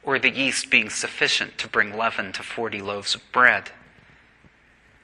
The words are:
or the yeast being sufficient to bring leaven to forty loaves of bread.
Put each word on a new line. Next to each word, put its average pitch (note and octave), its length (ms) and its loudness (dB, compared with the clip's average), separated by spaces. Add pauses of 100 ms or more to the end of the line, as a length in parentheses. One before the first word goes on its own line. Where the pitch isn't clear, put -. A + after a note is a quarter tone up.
or C3+ 140 0
the B2 140 4
yeast B2+ 400 -2
being A2 180 4
sufficient - 680 -2
to - 80 -6
bring G#2+ 280 0
leaven G#2+ 360 -2
to - 100 -8
forty G#2+ 400 -6
loaves G2+ 320 -4
of - 80 -6 (100)
bread. A#2 380 4 (1300)